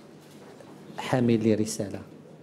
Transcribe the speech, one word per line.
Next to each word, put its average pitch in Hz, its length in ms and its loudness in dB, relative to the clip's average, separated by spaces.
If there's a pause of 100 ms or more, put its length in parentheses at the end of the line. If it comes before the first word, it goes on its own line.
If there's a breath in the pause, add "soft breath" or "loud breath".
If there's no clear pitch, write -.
(960)
حامل 117 540 4
لرسالة، 101 480 -2 (440)